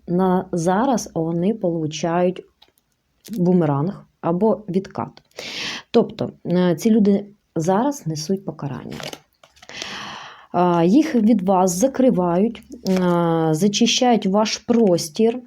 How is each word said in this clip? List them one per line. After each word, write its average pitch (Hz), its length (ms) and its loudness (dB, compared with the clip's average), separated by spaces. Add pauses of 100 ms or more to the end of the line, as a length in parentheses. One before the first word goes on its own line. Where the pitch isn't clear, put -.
на 185 440 0
зараз 196 640 0
вони 170 400 -2
получають 170 920 -2 (880)
бумеранг 170 720 0 (140)
або 180 480 0
відкат. - 540 -8 (680)
Тобто, 208 400 0 (160)
е, 175 300 2
ці 220 140 0
люди 202 360 4 (300)
зараз 196 500 0
несуть 160 380 -4
покарання. 139 520 -10 (1600)
А, 175 320 2
їх 262 300 4
від 214 280 4
вас 185 360 2
закривають, 214 840 0 (380)
а, 170 540 2
зачищають 220 720 2
ваш 208 320 0
простір 226 880 2